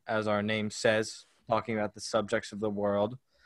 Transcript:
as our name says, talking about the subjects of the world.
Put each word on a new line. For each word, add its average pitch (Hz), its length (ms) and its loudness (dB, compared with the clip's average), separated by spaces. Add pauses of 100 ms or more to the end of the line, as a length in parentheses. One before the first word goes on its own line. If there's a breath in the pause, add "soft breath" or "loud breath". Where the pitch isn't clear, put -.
as 110 200 0
our 104 160 2
name 107 280 0
says, - 560 0 (220)
talking 110 280 0
about 104 180 -2
the 104 60 -14
subjects 107 520 0
of 101 80 -8
the 107 100 0
world. 101 480 0 (280)